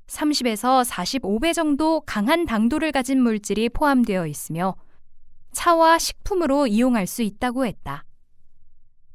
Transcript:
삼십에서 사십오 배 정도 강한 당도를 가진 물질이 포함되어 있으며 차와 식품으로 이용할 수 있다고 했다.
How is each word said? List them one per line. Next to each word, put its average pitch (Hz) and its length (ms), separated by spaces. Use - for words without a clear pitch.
삼십에서 254 800
사십오 208 540
배 - 140
정도 311 500
강한 311 440
당도를 233 460
가진 262 300
물질이 220 480
포함되어 233 560
있으며 165 480
차와 330 460
식품으로 294 680
이용할 226 400
수 - 160
있다고 247 440
했다. 143 380